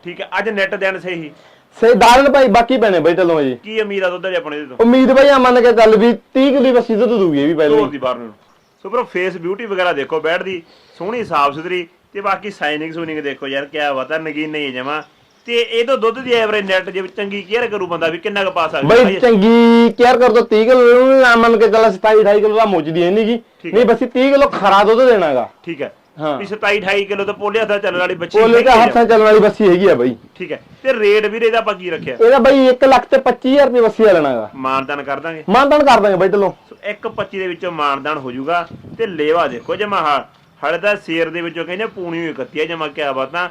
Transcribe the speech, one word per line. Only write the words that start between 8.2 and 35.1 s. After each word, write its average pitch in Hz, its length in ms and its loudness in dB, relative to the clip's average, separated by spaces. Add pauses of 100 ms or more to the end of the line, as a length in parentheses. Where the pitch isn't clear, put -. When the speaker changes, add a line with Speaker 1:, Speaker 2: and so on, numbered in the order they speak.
Speaker 1:
ਸੋ 190 60 -14
ਭਰਾ, 240 140 -4
ਫੇਸ 180 340 -6
ਬਿਊਟੀ 190 280 -8
ਵਗੈਰਾ 185 280 -4
ਦੇਖੋ 143 260 -6
ਬੈਠ 165 240 -4
ਦੀ, 180 200 -10 (340)
ਸੋਹਣੀ 214 260 -8
ਸਾਫ਼ 143 320 -2
ਸੁਥਰੀ, 175 320 -8 (260)
ਤੇ 196 80 -12
ਬਾਕੀ 196 300 -6
ਸ਼ਾਈਨਿੰਗ 151 420 -8
ਸ਼ੂਨਿੰਗ 160 260 -10
ਦੇਖੋ 139 280 -10
ਯਾਰ, 139 180 -6
ਕਿਆ 147 280 -6
ਬਾਤ 131 180 -8
ਆ, 160 60 -6
ਨਗੀਨ 156 320 -8
ਨਹੀਂ 147 240 -8
ਜਮਾਂ। 139 280 -8 (440)
ਤੇ 233 80 -8
ਇਹ 233 320 -2
ਤੋਂ 262 120 -2
ਦੁੱਧ 226 220 -2
ਦੀ 254 140 -4
ਐਵਰੇਜ 208 380 -2
ਨੈਟ 185 180 -2
ਜੇ 185 120 -8 (160)
ਚੰਗੀ 202 240 -8
ਕੇਅਰ 220 260 -6
ਕਰੂ 202 200 -6
ਬੰਦਾ 165 200 -4
ਵੀ 165 100 -6
ਕਿੰਨਾ 202 260 -6
ਕੁ 185 80 -4
ਪਾ 165 160 -2
ਸਕਦਾ 143 200 -4
Speaker 2:
ਬਾਈ 233 160 2
Speaker 1:
ਬਾਈ? 196 120 -2
Speaker 2:
ਚੰਗੀ 233 840 4
ਕੇਅਰ 247 200 4
ਕਰ 247 120 4
ਦੋ 226 120 2
ਤੀਹ 220 240 0
ਕਿਲੋ, 247 340 4
ਉਹਨੂੰ 262 200 4
ਨਾ 247 160 4
ਮੰਨ 233 220 2
ਕੇ 220 100 4
ਚੱਲ 220 240 4
ਸਤਾਈ 214 300 2
ਅਠਾਈ 208 200 2
ਕਿਲੋ 214 140 0
ਦਾ 226 100 2
ਮੁੱਚਦੀ 165 360 -2
ਇਹ 175 100 0
ਨੀ 214 140 0
ਗੀ। 226 120 -2 (260)
Speaker 1:
ਠੀਕ 170 100 -12
Speaker 2:
ਨਹੀਂ 233 120 4
Speaker 1:
ਹੈ। 208 40 0
Speaker 2:
ਬੱਸੀ 233 160 0
ਤੀਹ 254 260 0
ਕਿਲੋ 277 160 4
ਖਰਾ 196 360 2
ਦੁੱਧ 233 260 4
ਦੇਣਾਗਾ। 151 400 0 (160)
Speaker 1:
ਠੀਕ 156 160 -10
ਹੈ। 123 120 -10 (260)
Speaker 2:
ਹਾਂ। 147 180 -4
Speaker 1:
ਵੀ 196 80 -10
ਸਤਾਈ 208 340 -4
ਅਠਾਈ 196 260 -4
ਕਿਲੋ 196 180 -6
ਤਾਂ 202 100 -6
ਪੋਲੇ 202 280 -4
ਹੱਥਾਂ 208 180 -2
ਚੱਲਣ 180 200 -4
ਵਾਲੀ 180 160 -4
ਬੱਚੀ 170 240 -4
Speaker 2:
ਪੋਲੇ 226 140 4
Speaker 1:
ਹੈਗੀ 233 120 4
Speaker 2:
ਤਾਂ 254 80 6
Speaker 1:
ਆ। 233 120 6
Speaker 2:
ਹੱਥਾਂ 233 200 2
ਚੱਲਣ 214 180 4
ਵਾਲੀ 214 160 6
ਬੱਸੀ 208 300 2
ਹੈਗੀ 175 180 4
ਆ 165 80 4
ਬਾਈ। 123 200 -2 (200)
Speaker 1:
ਠੀਕ 170 160 -12
ਹੈ। 135 100 -10 (220)
ਤੇ 262 100 -2
ਰੇਟ 208 320 0
ਵੀਰੇ 220 200 -4
ਇਹਦਾ 226 120 0
ਆਪਾਂ 214 160 -4
ਕੀ 180 160 -10
ਰੱਖਿਆ? 156 360 -8
Speaker 2:
ਇਹਦਾ 262 140 4
ਬਾਈ 262 280 4
ਇੱਕ 254 180 2
ਲੱਖ 254 200 4
ਤੇ 269 120 0
ਪੱਚੀ 262 360 0
ਹਜ਼ਾਰ 277 140 4
ਰੁਪਏ 247 140 0
ਬੱਸੀ 220 220 0
ਦਾ 214 80 6
ਲੈਣਾਗਾ। 131 440 0
Speaker 1:
ਮਾਨਤਾਨ 135 480 -6
ਕਰ 139 160 -8